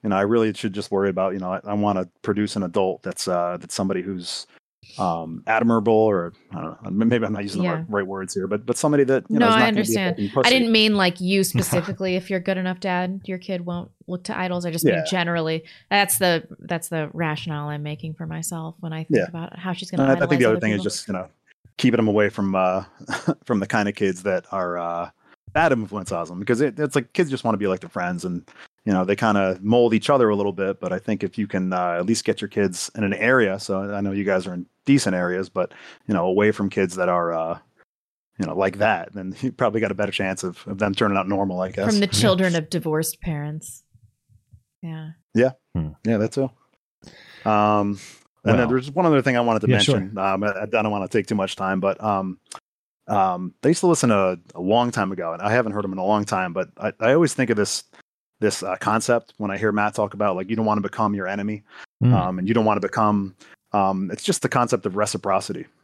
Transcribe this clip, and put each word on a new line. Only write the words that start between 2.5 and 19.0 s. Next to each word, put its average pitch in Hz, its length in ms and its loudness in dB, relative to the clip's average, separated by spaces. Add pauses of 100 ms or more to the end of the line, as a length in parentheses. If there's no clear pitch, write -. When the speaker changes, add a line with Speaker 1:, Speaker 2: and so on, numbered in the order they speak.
Speaker 1:
an 101 80 -2
adult 92 400 -2
that's, - 240 -8
uh, 87 320 -2
that's - 160 -16
somebody 92 260 -2
who's, 90 460 -10 (520)
um, 82 480 -4
admirable 113 460 4
or, 104 400 2 (180)
I 95 100 -14
don't 82 220 -12
know, 101 200 -2
m-, 113 40 4
maybe 117 180 2
I'm 104 60 -4
not 101 120 -4
using 101 180 -6
the 180 80 0
Speaker 2:
Yeah. 165 60 -2
Speaker 1:
right, 165 120 -8
right 208 200 0
words 98 260 -8
here, - 140 -4
but, 107 180 -4
but 120 120 -2
somebody 147 280 4
that, 131 240 2
you 220 100 0
Speaker 2:
No, 240 60 6
Speaker 1:
know, 226 60 6
is 220 40 4
Speaker 2:
I 220 40 6
Speaker 1:
not 220 60 6
gonna 226 80 2
be 208 40 0
a - 20 2
Speaker 2:
understand. 196 380 0
Speaker 1:
fucking 202 120 -2
Speaker 2:
I - 40 -12
Speaker 1:
pussy. 233 160 4 (100)
Speaker 2:
didn't 233 140 2
mean, 214 240 6
like, 180 240 2
you 190 220 2
Speaker 1:
<laughs> - 20 2
Speaker 2:
specifically. 180 720 -2
If 185 120 -6
your 185 120 -2
good 185 160 -2
enough 185 240 -4
dad, 185 420 -2
your 190 140 -8
kid 180 280 -6
won't 175 260 -8 (160)
look 180 180 -8
to - 120 -6
idols. 180 280 -4
I 170 60 -4
just 160 120 -4
mean 117 120 4
Speaker 1:
Yeah. 87 140 -2
Speaker 2:
generally. 165 540 -2 (260)
That's 202 280 2
the, 170 280 2 (140)
that's 165 300 -8
the 160 240 -4
rationale 151 560 -6
I'm 147 120 -8
making 151 340 -10
for 165 120 -10
myself 160 540 -10
when 165 100 -8
I 160 140 -8